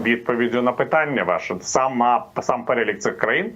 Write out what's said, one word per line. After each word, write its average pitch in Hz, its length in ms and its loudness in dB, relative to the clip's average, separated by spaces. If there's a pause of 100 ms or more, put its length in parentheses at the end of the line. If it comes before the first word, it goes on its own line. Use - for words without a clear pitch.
відповіддю 117 580 0
на 123 100 2
питання 143 520 0
ваше. 87 380 -2
Сама, 123 640 2 (160)
сам 120 240 -4
перелік 113 340 0
цих - 180 -4
країн 151 380 -2